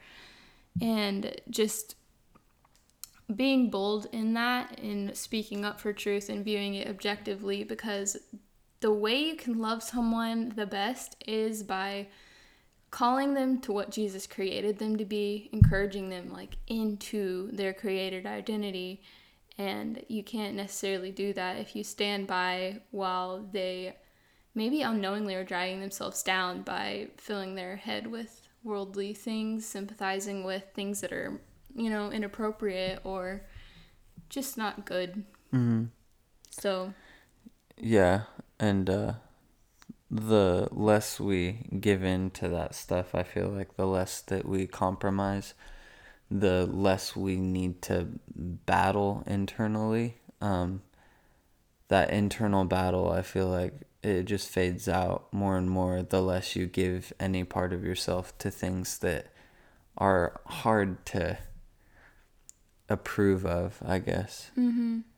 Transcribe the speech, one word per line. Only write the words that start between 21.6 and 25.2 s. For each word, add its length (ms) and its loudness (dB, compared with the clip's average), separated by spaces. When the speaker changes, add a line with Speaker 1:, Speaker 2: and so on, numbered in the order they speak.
Speaker 1:
you 80 -6
stand 420 -2
by 640 -2
while 640 -4
they 420 -4
maybe 300 0
unknowingly 540 0